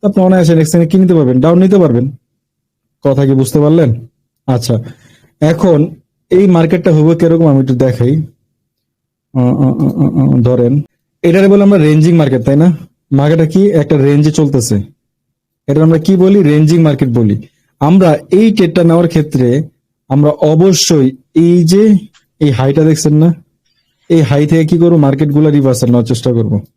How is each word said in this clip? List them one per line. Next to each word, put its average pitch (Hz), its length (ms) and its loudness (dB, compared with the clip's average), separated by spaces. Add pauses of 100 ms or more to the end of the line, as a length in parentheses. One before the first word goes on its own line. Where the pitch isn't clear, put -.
আপনি 196 220 0
অনায়াসে 185 300 2
নেক্সট 160 180 0
টাইমে 170 140 2
কিনতে 180 280 0
পারবেন, 131 260 0
ডাউন 165 180 2
নিতে 190 200 2
পারবেন। 135 320 0 (920)
কথা 139 220 0
কি 135 60 0
বুঝতে 135 280 0
পারলেন? 147 460 0 (400)
আচ্ছা, 120 320 -2 (640)
এখন 160 540 0 (360)
এই 190 160 2
মার্কেটটা 170 460 0
হবে 156 240 2
কিরকম 165 300 0
আমি 135 140 2
একটু 131 140 -2
দেখাই। 127 480 -2 (1120)
আ, 135 40 -4
আ, 127 40 0
আ, 127 280 0 (320)
আ, 139 40 0 (120)
আ, 135 220 0
ধরেন 123 400 0 (420)
এটারে 185 260 2
বলে 202 140 2
আমরা 202 160 2
রেঞ্জিং 156 380 2
মার্কেট, 135 260 0
তাই 139 140 0
না? 160 200 2 (360)
মার্কেটটা 151 340 0
কি 190 240 0
একটা 151 280 0
রেঞ্জে 143 320 2
চলতেছে, 135 520 -2 (840)
এটা 139 160 0
আমরা 160 160 2
কি 175 180 -2
বলি? 190 260 2
রেঞ্জিং 151 400 2
মার্কেট 143 260 -2
বলি। 113 340 -2 (380)
আমরা 165 380 2 (120)
এই 214 220 2
ট্রেডটা 180 320 -2
নেওয়ার 170 240 0
ক্ষেত্রে 147 540 -2 (460)
আমরা 147 220 0
অবশ্যই 156 800 0 (240)
এই 170 300 2
যে 202 300 2 (480)
এই 151 160 0
হাইটা 139 300 0
দেখছেন 156 340 0
না? 170 60 2 (840)
এই 165 140 2
হাই 143 220 0
থেকে 165 200 0
কি 175 120 0
করবো? 170 240 2
মার্কেটগুলো 143 420 0 (100)
রিভার্সাল 131 340 0
নেওয়ার 120 200 0
চেষ্টা 120 260 -4
করবো। 107 180 -2 (200)